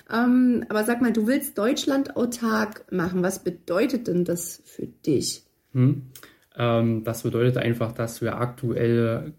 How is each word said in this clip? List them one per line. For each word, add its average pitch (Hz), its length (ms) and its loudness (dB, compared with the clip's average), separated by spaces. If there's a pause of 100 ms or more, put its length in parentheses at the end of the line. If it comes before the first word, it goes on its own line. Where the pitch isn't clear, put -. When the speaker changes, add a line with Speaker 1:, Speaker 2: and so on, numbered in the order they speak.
(120)
Speaker 1:
Ähm, 247 560 4
aber 214 160 0
sag 240 160 0
mal, 233 120 2
du 214 160 0
willst 285 300 -2
Deutschland 269 580 0
autark 220 760 -2
machen. 185 320 -2
Was 190 220 -2
bedeutet 190 640 -2
denn 175 160 2
das - 400 -6
für - 220 -12
dich? - 580 -2 (280)
Speaker 2:
Hm. 127 300 4 (540)
Ähm, 113 480 2
das 113 180 -6
bedeutet 123 360 2
einfach, 117 340 0
dass - 300 -6
wir 113 140 -2
aktuell 117 1040 0